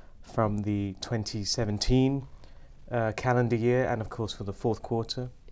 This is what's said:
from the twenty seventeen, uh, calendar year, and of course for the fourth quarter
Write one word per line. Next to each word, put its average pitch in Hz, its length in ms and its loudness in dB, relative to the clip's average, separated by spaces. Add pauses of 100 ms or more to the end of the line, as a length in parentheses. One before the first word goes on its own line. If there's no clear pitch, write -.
(200)
from 107 420 0
the 101 380 -2
twenty 107 440 -4
seventeen, 127 840 2 (640)
uh, 113 220 0
calendar 123 420 2
year, 123 300 4
and 113 160 0
of 104 80 -6
course 107 240 -4
for - 100 -10
the 98 100 -4
fourth 110 300 -2
quarter 120 480 -4 (220)